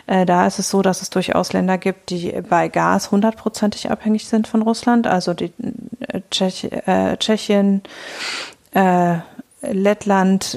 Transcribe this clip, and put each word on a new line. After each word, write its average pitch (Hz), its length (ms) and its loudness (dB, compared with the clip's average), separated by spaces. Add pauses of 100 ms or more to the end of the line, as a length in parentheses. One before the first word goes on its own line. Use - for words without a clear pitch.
Äh, 185 200 2
da 180 200 4
ist 196 140 -2
es - 100 -4
so, 196 100 2
dass 185 220 0
es - 80 -10
durchaus 180 420 0
Länder 185 240 2
gibt, 185 340 -6
die 175 380 -6
bei 165 200 2
Gas 175 420 0
hundertprozentig 214 800 -2
abhängig 214 380 -2
sind 220 180 2
von 226 160 0
Russland, 226 460 2
also 180 260 0
die, 170 180 -6 (540)
äh, - 140 -8 (100)
Tschech-, - 400 -2 (160)
äh, 190 300 2
Tschechien, 202 680 2 (920)
äh, 180 420 4 (460)
Lettland, 196 920 2